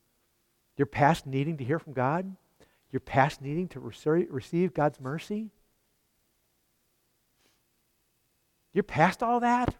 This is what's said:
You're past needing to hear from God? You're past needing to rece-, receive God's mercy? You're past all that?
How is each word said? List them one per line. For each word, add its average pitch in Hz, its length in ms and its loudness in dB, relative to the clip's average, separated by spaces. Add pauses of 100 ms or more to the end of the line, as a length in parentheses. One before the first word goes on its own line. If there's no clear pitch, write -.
(760)
You're 139 100 0
past 147 400 2
needing 139 320 -2
to 135 60 -8
hear 139 140 0
from 151 140 -14
God? 160 420 -2 (560)
You're 131 100 -4
past 139 420 2
needing 156 260 -4
to 127 120 -14
rece-, 151 500 0
receive 170 420 0
God's 147 280 0
mercy? 180 500 -6 (3250)
You're 190 120 2
past 170 380 2
all 240 180 2
that? 240 400 0